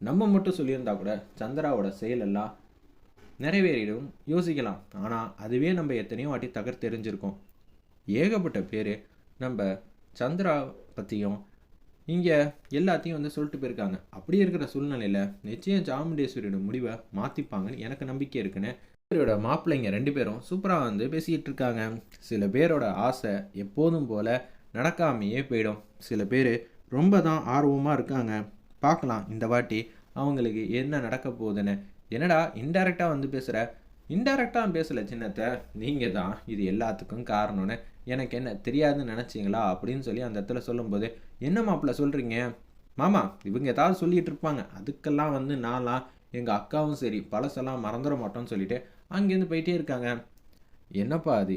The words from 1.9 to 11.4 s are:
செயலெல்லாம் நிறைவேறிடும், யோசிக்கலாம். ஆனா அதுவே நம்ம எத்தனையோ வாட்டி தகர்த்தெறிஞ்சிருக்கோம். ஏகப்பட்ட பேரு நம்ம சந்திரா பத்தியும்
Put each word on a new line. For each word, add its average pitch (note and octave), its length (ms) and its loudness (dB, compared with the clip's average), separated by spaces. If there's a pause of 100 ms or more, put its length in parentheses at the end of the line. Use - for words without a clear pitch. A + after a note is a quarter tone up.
செயலெல்லாம் A2 600 -2 (880)
நிறைவேறிடும், C#3 680 2 (200)
யோசிக்கலாம். D3 520 0 (160)
ஆனா A2+ 240 -4 (180)
அதுவே B2 360 0
நம்ம D3+ 200 0
எத்தனையோ A2+ 360 -4
வாட்டி B2+ 180 -4
தகர்த்தெறிஞ்சிருக்கோம். A2 880 -6 (720)
ஏகப்பட்ட E3+ 540 2
பேரு G#2 320 -2 (460)
நம்ம B2+ 200 -4 (540)
சந்திரா D#3+ 420 0 (380)
பத்தியும் G2+ 440 -2 (680)